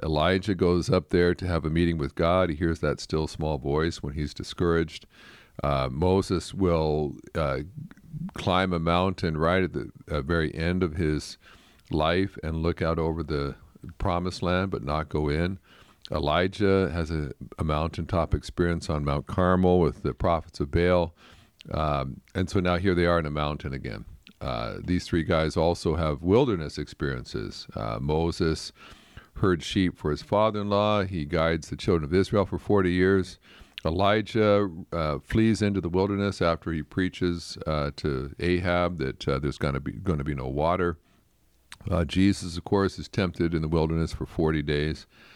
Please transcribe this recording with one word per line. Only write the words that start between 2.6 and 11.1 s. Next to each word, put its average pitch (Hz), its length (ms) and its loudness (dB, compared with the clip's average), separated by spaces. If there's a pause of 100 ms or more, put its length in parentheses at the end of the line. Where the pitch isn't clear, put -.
that 73 200 0
still 78 260 -2
small 78 320 -2
voice 73 440 -2
when 71 120 -8
he's 73 200 -4
discouraged. 82 720 -2 (580)
Uh, 67 260 0
Moses 90 640 0
will, 80 600 0 (180)
uh, 71 260 0 (760)
climb 92 380 0
a 87 60 2
mountain 87 580 2
right 87 280 2
at 73 80 -2
the, 69 180 -6 (180)
uh, 76 120 -2
very 78 340 0
end 90 300 0
of 78 120 0
his 76 420 -2 (520)